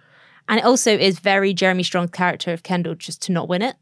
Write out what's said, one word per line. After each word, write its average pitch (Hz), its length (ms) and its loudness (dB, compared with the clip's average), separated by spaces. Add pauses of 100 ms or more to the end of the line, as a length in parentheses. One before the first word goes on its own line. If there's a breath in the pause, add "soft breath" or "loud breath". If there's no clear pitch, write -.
(480 soft breath)
And 220 120 2
it - 60 0
also 247 300 4
is 185 220 2
very 196 380 2
Jeremy 185 260 2
Strong's 175 300 -2
character 180 420 -2
of 165 80 -8
Kendall 175 320 -2
just - 300 -12
to - 80 -4
not 170 180 -2
win 180 140 -2
it. 254 180 -4